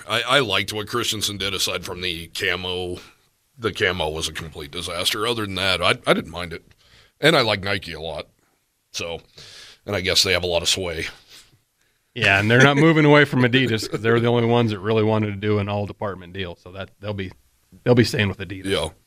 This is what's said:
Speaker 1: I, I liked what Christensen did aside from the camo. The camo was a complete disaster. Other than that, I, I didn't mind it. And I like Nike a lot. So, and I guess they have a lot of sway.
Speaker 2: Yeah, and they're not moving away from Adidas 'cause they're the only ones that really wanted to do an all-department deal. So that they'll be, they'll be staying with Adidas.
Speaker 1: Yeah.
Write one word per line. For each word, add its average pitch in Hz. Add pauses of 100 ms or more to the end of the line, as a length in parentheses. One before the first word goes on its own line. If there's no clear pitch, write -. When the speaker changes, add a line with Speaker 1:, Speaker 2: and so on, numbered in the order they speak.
Speaker 1:
I, 113
I 127
liked 101
what 104
Christensen 107
did 95
aside 92
from 90
the 85
camo. 90 (600)
The 110
camo 90
was 78
a 80
complete 78
disaster. 90
Other 113
than 95
that, 92
I, 90 (180)
I 151
didn't 127
mind 85
it. - (560)
And 156
I 135
like 104
Nike 98
a 76
lot. 80 (680)
So, 82 (680)
and 101
I 95
guess 90
they 95
have 87
a 90
lot 85
of 82
sway. 85 (1080)
Speaker 2:
Yeah, 101
and 107
they're 123
not 143
moving 156
away 147
from 139
Adidas 120
'cause 113
they're 113
the 117
only 120
ones 120
that 98
really 110
wanted 107
to 101
do 104
an 98
all-department 101
deal. 90
So -
that 95
they'll 104
be, 95 (540)
they'll 123
be 120
staying 113
with 92
Adidas. 95
Speaker 1:
Yeah. 85 (180)